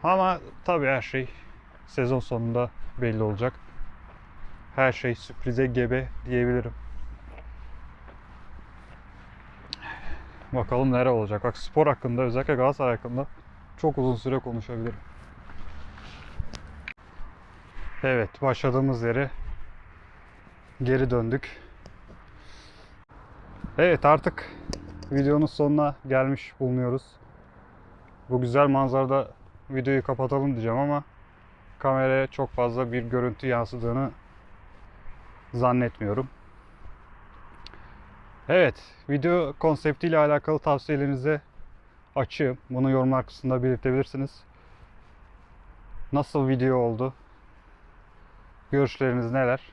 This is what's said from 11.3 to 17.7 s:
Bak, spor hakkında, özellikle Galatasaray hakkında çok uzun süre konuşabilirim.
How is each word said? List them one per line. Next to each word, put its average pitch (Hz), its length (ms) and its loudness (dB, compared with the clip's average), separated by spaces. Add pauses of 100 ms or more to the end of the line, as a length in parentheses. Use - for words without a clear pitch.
Bak, 120 140 -2
spor 151 300 4
hakkında, 127 340 0
özellikle 131 340 2
Galatasaray 127 400 4
hakkında 123 320 -6 (500)
çok - 200 0
uzun 127 180 2
süre 127 240 -2
konuşabilirim. 117 580 -6 (3000)